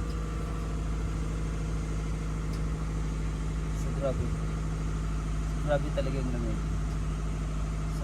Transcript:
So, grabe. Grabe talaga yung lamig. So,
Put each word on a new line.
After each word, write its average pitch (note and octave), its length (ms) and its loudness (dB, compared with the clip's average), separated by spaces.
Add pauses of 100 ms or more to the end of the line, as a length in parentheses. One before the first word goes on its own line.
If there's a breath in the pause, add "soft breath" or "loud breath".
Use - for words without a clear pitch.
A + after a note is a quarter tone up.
(3750)
So, - 80 0 (160)
grabe. - 220 2 (1400)
Grabe D3 320 4
talaga - 240 2
yung B2+ 160 2
lamig. A2+ 240 0 (1400)
So, - 80 0